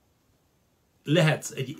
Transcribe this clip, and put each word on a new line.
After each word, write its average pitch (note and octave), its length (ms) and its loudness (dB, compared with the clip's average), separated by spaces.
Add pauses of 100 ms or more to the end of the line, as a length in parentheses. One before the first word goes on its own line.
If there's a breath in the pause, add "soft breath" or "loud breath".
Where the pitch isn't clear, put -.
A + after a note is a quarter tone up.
(1040)
Lehetsz D3+ 460 2
egy, C#3 300 -8